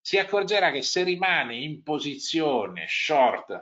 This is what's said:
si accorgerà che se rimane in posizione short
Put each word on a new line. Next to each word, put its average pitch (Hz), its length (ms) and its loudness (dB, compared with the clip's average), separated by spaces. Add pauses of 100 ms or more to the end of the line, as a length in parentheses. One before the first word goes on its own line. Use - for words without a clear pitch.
si - 180 -2
accorgerà 196 520 2
che 135 120 -4
se 180 200 0
rimane 175 540 0
in 147 260 -8
posizione 135 1040 -2
short 123 640 2 (120)